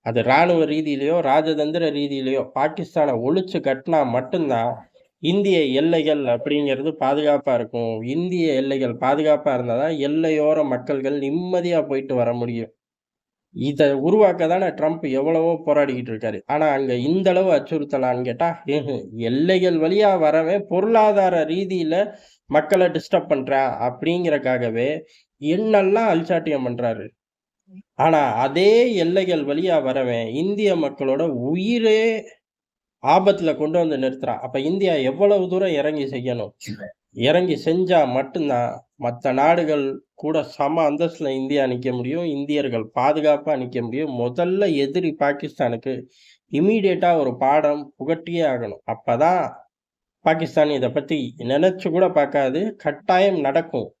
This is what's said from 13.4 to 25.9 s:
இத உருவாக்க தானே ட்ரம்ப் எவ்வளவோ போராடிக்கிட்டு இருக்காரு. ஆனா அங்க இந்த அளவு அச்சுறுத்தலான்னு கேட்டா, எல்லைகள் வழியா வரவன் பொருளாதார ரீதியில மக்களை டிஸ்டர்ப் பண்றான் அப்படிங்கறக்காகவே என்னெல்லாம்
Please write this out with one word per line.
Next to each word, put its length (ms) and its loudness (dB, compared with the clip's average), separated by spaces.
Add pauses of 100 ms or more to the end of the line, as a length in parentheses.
இத 440 0
உருவாக்க 500 4
தானே 180 2
ட்ரம்ப் 460 -2
எவ்வளவோ 540 0
போராடிக்கிட்டு 440 0
இருக்காரு. 360 -6
ஆனா 220 0
அங்க 280 0
இந்த 340 0
அளவு 220 2
அச்சுறுத்தலான்னு 720 0
கேட்டா, 380 -4 (540)
எல்லைகள் 600 0
வழியா 420 2
வரவன் 480 2
பொருளாதார 800 2
ரீதியில 680 -2 (300)
மக்களை 420 2
டிஸ்டர்ப் 420 -2
பண்றான் 500 0
அப்படிங்கறக்காகவே 1200 -2 (400)
என்னெல்லாம் 680 2